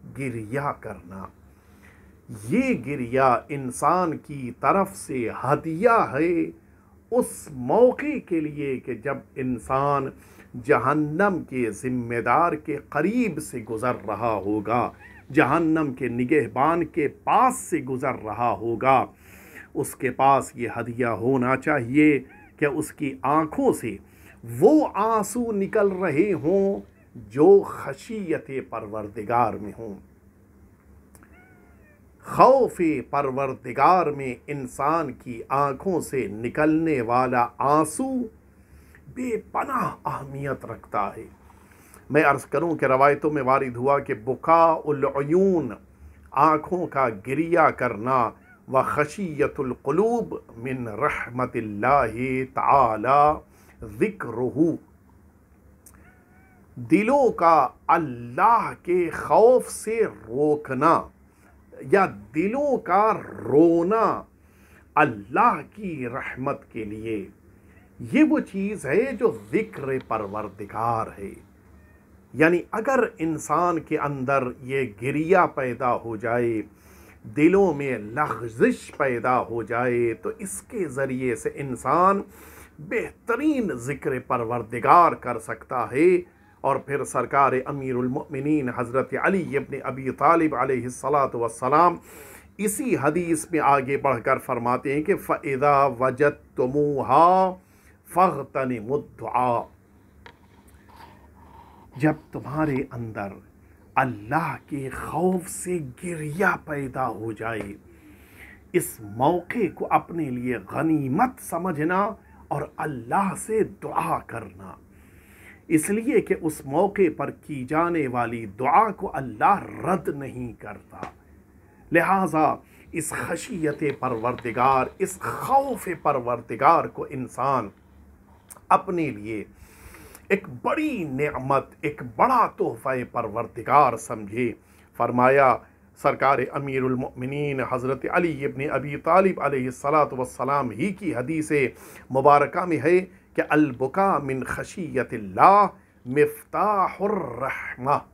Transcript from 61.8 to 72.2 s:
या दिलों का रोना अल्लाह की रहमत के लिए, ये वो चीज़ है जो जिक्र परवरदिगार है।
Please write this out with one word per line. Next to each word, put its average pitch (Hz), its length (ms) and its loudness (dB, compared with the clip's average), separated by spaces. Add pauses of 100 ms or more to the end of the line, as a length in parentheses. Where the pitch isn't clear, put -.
या 185 220 4
दिलों 190 720 -2
का 202 320 2
रोना 170 920 4 (920)
अल्लाह 147 680 2
की 165 440 -10
रहमत 135 540 -6 (120)
के 113 120 -8
लिए, 110 320 -8 (840)
ये 127 220 2
वो 294 200 4
चीज़ 196 440 -6
है 214 300 2
जो 226 140 2 (220)
जिक्र 135 460 -2 (120)
परवरदिगार 107 1080 -4
है। 98 140 -12 (1040)